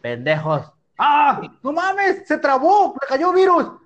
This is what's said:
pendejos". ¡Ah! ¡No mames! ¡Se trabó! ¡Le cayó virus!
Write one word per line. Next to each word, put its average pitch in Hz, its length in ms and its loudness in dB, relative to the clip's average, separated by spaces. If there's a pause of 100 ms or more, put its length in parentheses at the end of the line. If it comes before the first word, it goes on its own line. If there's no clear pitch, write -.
pendejos". 147 680 -4 (260)
¡Ah! 285 440 2 (220)
¡No 269 100 -6
mames! 381 540 -2
¡Se 302 100 -2
trabó! 311 640 2
¡Le 269 60 -8
cayó 330 260 0
virus! 359 380 2 (140)